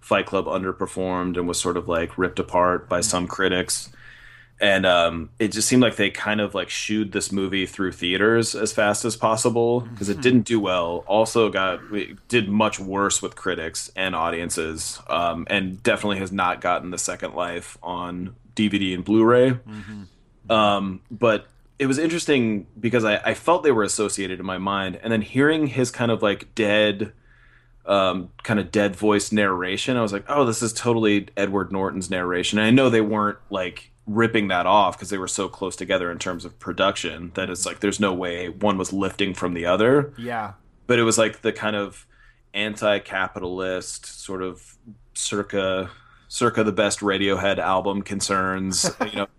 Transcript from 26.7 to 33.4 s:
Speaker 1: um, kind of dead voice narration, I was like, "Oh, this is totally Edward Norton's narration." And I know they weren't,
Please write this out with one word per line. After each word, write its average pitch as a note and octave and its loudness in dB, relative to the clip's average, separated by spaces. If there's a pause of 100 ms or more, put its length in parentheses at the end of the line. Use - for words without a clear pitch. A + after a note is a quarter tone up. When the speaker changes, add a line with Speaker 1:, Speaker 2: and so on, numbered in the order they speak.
Speaker 1:
um, F#2 2 (140)
kind G#2+ 0
of F2 -6
dead G2+ 2
voice G#2 2
narration, G2 0
I A#2+ 2
was G#2+ 0
like, G2 -6
"Oh, C#3+ 2
this A2+ 0
is A2 -2
totally A2 2 (100)
Edward G2 0
Norton's F#2+ -4
narration." F2+ 0
And G#2+ 4
I A#2 6
know C3 6
they A2+ 4
weren't, G#2 0 (120)